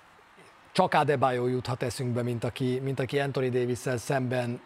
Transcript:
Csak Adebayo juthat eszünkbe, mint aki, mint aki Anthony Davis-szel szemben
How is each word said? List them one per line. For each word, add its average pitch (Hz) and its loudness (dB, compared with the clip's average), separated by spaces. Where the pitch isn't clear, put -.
Csak 185 4
Adebayo 131 4
juthat 127 -2
eszünkbe, 123 -2
mint 120 -2
aki, 127 -2
mint 135 -2
aki 139 -2
Anthony 135 0
Davis-szel 123 0
szemben 123 -2